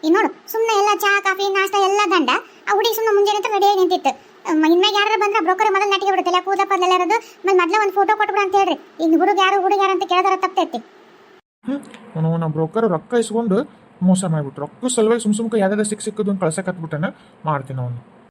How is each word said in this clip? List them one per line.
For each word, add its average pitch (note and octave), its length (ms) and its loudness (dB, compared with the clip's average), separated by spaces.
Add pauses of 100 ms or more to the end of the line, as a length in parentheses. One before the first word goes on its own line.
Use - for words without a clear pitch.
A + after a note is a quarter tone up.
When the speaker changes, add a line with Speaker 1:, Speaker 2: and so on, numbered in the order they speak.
Speaker 1:
ಈಗ D#4 120 2
ನೋಡು, - 360 -2
ಸುಮ್ನೆ A4+ 260 0
ಎಲ್ಲ G#4 200 2
ಚಾ, G4+ 220 2
ಕಾಫಿ, G4 320 -2
ನಾಷ್ಟ G4 220 -2 (140)
ಎಲ್ಲ G4 120 0 (120)
ಗಂಡ, D4+ 180 0 (380)
ಆ - 60 -2
ಹುಡುಗಿ G#4+ 200 0
ಸುಮ್ನೆ A4 200 -2
ಮುಂಜಾನೆ G4+ 220 2
ಅಂತ G#4 160 -4
ರೆಡಿ G4+ 140 2
ಆಗಿ G4+ 140 4
ನಿಂತಿತ್ತು. F4+ 320 0 (380)
ಅಮ್ಮ, D#4 140 2
ಇನ್ಮ್ಯಾಗ F4+ 300 4
ಯಾರಾರ G#4+ 260 2
ಬಂದ್ರ G#4 220 0
ಬ್ರೋಕರ್ F#4 300 0
ಮೊದಲು G4 180 0
ನಟಿಗೆ G4 200 0
ಬಿಡುತ್ತಲ್ಲ, F#4 340 0
ಕೂದಲ G4 200 0
ಪದಲ F#4 320 0
ಇರೋದು, F#4 220 0
ಆಮೇಲೆ G4 400 -2
ಮೊದ್ಲ F4 240 2
ಒಂದ್ G4+ 100 0
ಫೋಟೋ G4+ 240 2
ಕೊಟ್ಬಿಡು G#4 260 0
ಅಂತ G4 140 0
ಹೇಳ್ರಿ. F#4+ 200 2 (280)
ಈಗ E4 140 4
ಹುಡುಗ F#4+ 200 2
ಯಾರು, G4 240 2
ಹುಡುಗ G4 200 2
ಯಾರು F#4+ 100 2
ಅಂತ F#4 100 0
ಕೇಳ್ದಾರ F4+ 340 2
ತಪ್ಪೈತಿ. F#4 420 -2 (880)
Speaker 2:
ಹ್ಮ್, C#4 140 -4 (340)
ಅವ್ನು D#3+ 220 0
ನಮ್ಮ E3 160 -4
ಬ್ರೋಕರ್ D#3+ 360 0
ರೊಕ್ಕ E3+ 260 -4
ಇಸ್ಕೊಂಡು A3+ 440 0 (440)
ಮೋಸ F#3 220 4
ಮಾಡ್ಬಿಟ್ರು. D3 400 -4
ರೊಕ್ಕ B3 320 -6
ಸಲುವಾಗಿ A3+ 240 2
ಸುಮ್ G#3+ 140 0
ಸುಮ್ಕೆ A3+ 240 -4
ಯಾವ್ದಾದ್ರು G#3 260 0
ಸಿಕ್ G#3 180 -8
ಸಿಕ್ಕದು G#3 280 -4
ಅಂತ G3 100 -4
ಕಳ್ಸಕ್ F3+ 280 -4
ಹತ್ಬಿಟ್ಟನ. D#3+ 360 -6 (400)
ಮಾಡ್ತೀನಿ C#3 360 -6
ಅವ್ನು. B2 180 -8 (320)